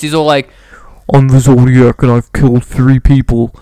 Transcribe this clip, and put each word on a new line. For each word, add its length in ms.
He's 120
all 120
like, 240
I'm 140
the 120
Zodiac 640
and 80
I've 220
killed 300
three 360
people. 640